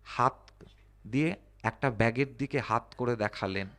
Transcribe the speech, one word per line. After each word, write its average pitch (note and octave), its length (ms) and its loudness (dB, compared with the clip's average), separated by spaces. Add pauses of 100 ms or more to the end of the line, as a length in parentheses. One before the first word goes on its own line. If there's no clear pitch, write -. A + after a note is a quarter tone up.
হাত - 460 0 (560)
দিয়ে D3 300 0 (260)
একটা A#2+ 280 0
ব্যাগের A#2 460 2
দিকে C#3 240 -2
হাত - 380 -2
করে A#2+ 180 0
দেখালেন G2 520 -2 (100)